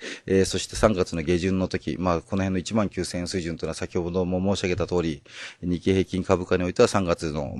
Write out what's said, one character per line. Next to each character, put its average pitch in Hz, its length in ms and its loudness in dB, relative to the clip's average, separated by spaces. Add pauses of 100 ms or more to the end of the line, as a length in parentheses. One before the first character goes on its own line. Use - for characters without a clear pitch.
(260)
え 95 160 6
ー、 - 40 6
そ - 100 -4
し - 100 -4
て - 80 -12
三 110 200 4
月 90 200 0
の 82 80 -2
下 87 160 2
旬 95 200 2
の 92 100 0
時、 - 320 -4
ま 90 140 2
あ、 82 60 0
こ - 140 -8
の 98 80 0
辺 95 120 0
の 92 40 0
一 87 140 -6
万 104 160 0
九 90 160 -4
千 87 160 -6
円 87 80 -6
水 95 140 -4
準 82 160 -6
と - 80 -6
い - 0 -
う - 20 -2
の - 40 -
は - 20 -4
先 - 240 -6
ほ 87 120 -2
ど 90 140 0
も 92 320 0
申 - 20 -4
し - 40 -6
上 92 80 0
げ 90 60 0
た 85 100 -2
通 87 160 0
り、 76 200 -2 (400)
日 87 220 -2
経 95 80 4
平 95 140 4
均 92 180 -4
株 90 220 2
価 92 100 2
に 90 80 0
お 90 40 0
い 87 60 -4
て - 60 4
は 117 80 8
三 98 160 4
月 85 260 0
の 73 280 -4